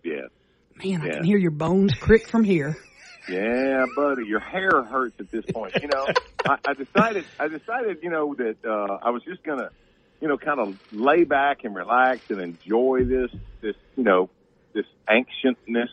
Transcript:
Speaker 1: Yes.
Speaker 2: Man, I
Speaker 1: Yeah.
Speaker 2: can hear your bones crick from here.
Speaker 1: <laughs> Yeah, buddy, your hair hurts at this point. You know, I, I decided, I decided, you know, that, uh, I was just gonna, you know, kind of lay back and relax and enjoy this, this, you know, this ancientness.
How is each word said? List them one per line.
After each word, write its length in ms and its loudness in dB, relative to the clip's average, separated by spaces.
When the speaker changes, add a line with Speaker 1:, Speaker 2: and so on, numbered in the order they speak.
Speaker 1:
Yes. 260 -8
Speaker 2:
Man, 200 -2
I 20 -6
Speaker 1:
Yeah. 120 -4
Speaker 2:
can 60 -4
hear 140 4
your 140 4
bones 420 2
crick 340 4
from 160 4
here. 380 2
Speaker 1:
<laughs> 60 -20
Yeah, 540 0
buddy, 320 0
your 140 0
hair 440 0
hurts 360 -4
at 100 -14
this 220 -6
point. 300 -6
You 80 -10
know, 180 0
I, 80 4
I 100 -2
decided, 500 0
I 120 -4
decided, 520 -6
you 80 -6
know, 260 -2
that, 200 -4
uh, 400 -4
I 40 2
was 140 -4
just 200 -14
gonna, 260 -6
you 80 -2
know, 80 0
kind 240 -2
of 180 -4
lay 320 4
back 400 0
and 100 -8
relax 540 2
and 100 -4
enjoy 640 0
this, 260 -2
this, 160 -6
you 80 0
know, 240 4
this 120 -2
ancientness. 840 0